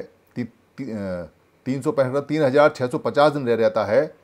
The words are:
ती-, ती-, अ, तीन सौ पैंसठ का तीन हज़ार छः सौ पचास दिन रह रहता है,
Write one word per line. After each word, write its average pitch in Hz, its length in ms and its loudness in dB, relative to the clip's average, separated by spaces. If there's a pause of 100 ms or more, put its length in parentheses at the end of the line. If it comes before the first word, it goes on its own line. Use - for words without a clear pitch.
(360)
ती-, 123 100 -6
ती-, - 440 -16
अ, 95 320 -8 (440)
तीन 131 160 -4
सौ 151 100 -2
पैंसठ 131 220 0
का 143 60 0
तीन 151 220 -4
हज़ार 143 260 4
छः 131 200 -2
सौ 151 100 -4
पचास 143 340 2
दिन 139 160 -6
रह 117 60 2
रहता 110 300 2
है, 117 220 2 (180)